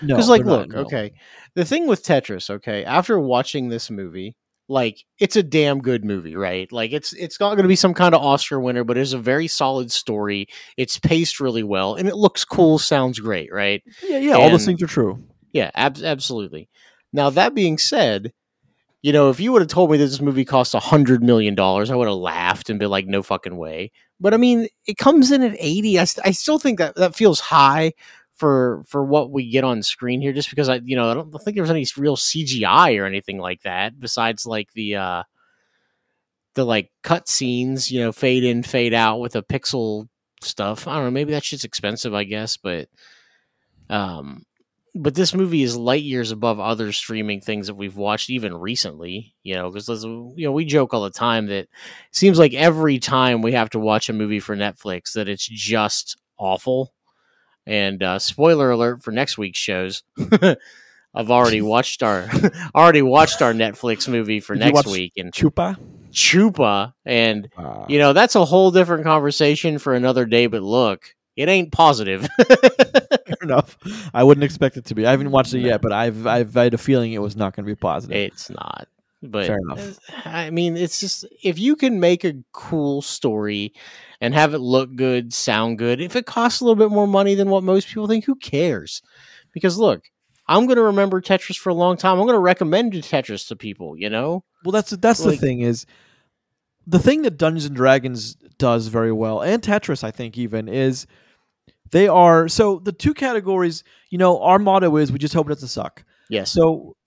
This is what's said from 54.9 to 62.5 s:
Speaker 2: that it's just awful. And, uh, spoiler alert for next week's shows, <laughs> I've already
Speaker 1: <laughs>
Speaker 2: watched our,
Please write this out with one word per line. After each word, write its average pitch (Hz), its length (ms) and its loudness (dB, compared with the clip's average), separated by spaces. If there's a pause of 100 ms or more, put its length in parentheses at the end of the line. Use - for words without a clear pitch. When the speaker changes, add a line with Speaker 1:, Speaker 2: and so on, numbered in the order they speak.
Speaker 2:
that 107 140 -6
it's 101 200 -8
just 107 720 -4 (200)
awful. 127 560 -4 (720)
And, 98 380 -4
uh, 92 160 -2
spoiler 147 500 2
alert 120 340 -2
for 117 80 -10
next 127 260 -4
week's 101 200 -8
shows, 92 460 -6 (140)
<laughs> - 260 2 (720)
I've 113 160 -4
already 117 300 4
Speaker 1:
<laughs> - 20 -2
Speaker 2:
watched 117 400 -2
our, 101 260 -2 (220)